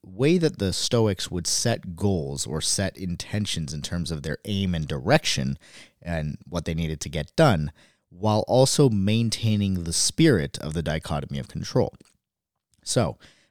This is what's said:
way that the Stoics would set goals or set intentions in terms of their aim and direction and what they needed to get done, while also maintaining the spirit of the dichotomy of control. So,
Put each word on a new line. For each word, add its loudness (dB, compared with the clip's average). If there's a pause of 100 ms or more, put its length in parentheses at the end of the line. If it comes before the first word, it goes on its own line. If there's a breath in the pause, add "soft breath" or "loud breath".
way 0
that 0
the 0
Stoics 0
would -4
set -2
goals -2
or -4
set -2
intentions -6
in -8
terms -4
of -6
their -4
aim 0
and -2
direction 0 (440 loud breath)
and -4 (100)
what -6
they -4
needed -2
to -10
get -6
done, 4 (360 soft breath)
while 0
also 6
maintaining 2
the -4
spirit 2
of -6
the -2
dichotomy -4
of -8
control. -2 (880)
So, 0 (340 soft breath)